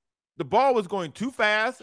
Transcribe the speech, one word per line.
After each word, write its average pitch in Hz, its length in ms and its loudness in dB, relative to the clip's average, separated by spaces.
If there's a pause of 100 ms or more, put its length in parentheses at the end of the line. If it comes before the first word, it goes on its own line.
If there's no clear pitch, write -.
(360)
The 165 80 -6
ball 247 300 4
was 214 120 0
going 175 260 -6
too 240 180 -8
fast 220 520 0